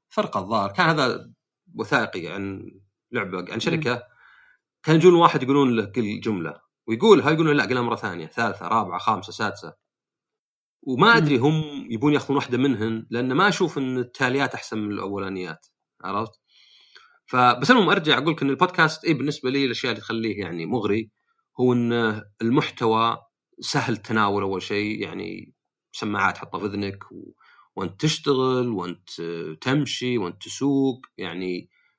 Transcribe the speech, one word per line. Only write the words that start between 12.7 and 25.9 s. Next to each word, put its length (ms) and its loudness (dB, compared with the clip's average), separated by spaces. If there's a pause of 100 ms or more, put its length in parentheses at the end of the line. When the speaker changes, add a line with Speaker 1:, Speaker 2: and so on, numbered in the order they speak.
Speaker 1:
لأن 220 -2
ما 160 4
أشوف 300 -2
إن 200 -2
التاليات 560 -2
أحسن 240 -8
من 140 -4
الأولانيات، 720 -6 (380)
عرفت؟ 360 -6 (840)
فبس 440 2
المهم 200 6
أرجع 280 2
أقول 140 0
لك 100 -4
إن 80 0
البودكاست، 540 0
إيه، 100 2
بالنسبة 360 -4
لي 140 0
الأشياء 280 -2
اللي 100 -8
تخليه، 380 -4
يعني، 260 -6
مغري، 440 -2 (500)
هو 120 6
إن 500 0 (200)
المحتوى 760 0 (420)
سهل 340 -2
التناول 480 0
أول 200 -4
شيء، 400 -4
يعني، 520 -10 (380)